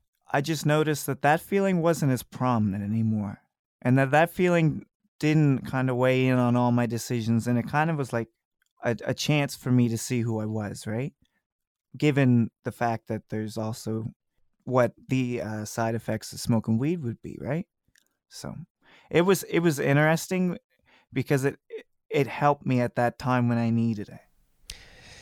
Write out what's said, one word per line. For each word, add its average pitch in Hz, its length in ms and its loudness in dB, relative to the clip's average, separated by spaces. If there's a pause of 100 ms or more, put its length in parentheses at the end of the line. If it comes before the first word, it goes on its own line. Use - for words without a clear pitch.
(300)
I 139 120 0
just 151 240 -2
noticed 151 400 2
that 135 160 -6
that 147 180 4
feeling 196 420 0
wasn't 143 300 2
as 123 120 -2
prominent 107 600 0
anymore. 107 560 -2 (440)
And 123 160 4
that 135 120 2
that 156 200 4
feeling 170 540 2 (340)
didn't 151 500 2
kinda 131 260 -2
weigh 127 300 4
in 127 120 4
on 123 200 2
all 123 140 2
my 120 160 2
decisions. 117 600 -2
And 123 100 0
it 113 120 -2
kind 156 200 0
of 160 80 -2
was 135 140 -6
like 117 180 -2 (540)
a, 117 220 0
a - 80 -2
chance 143 420 -2
for - 160 -4
me 123 180 4
to 113 80 -2
see 123 240 -4
who 110 180 -2
I 107 80 -6
was, 107 400 -8
right? 120 260 -6 (800)
Given 127 540 4 (160)
the 120 60 -6
fact 117 360 -4
that 110 220 -8
there's 110 280 -8
also 110 540 -6 (540)
what 123 280 2 (160)
the, 123 320 -2
uh, 107 240 -6
side 113 280 -4
effects 113 380 -6
of - 80 -14
smoking 113 380 0
weed 156 260 -2
would 113 180 -8
be, - 200 -14
right? 117 260 -6 (640)
So - 260 -12 (560)
it 165 120 4
was, 185 200 2
it - 160 0
was 165 180 2
interesting 160 800 0 (540)
because 135 320 0
it, - 160 -2 (100)
it, - 160 -14 (240)
it 143 180 0
helped 147 380 0
me 127 140 2
at 120 160 -2
that 120 240 -2
time 123 300 0
when 117 80 0
I 117 140 0
needed 113 360 -2
it. - 720 -20 (440)